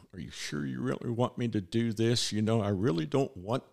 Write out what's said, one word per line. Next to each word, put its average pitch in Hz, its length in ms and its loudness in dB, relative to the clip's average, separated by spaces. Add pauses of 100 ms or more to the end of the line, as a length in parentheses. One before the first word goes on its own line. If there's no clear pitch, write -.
(140)
are 90 60 -12
you - 100 -10
sure - 360 -6
you 127 160 -6
really 127 280 -4
want 120 280 0
me 120 100 0
to 107 140 0
do 117 320 0
this? 113 380 2
You 104 120 2
know, 110 180 4
I 101 80 2
really 135 380 2
don't 139 300 0
want 107 360 -4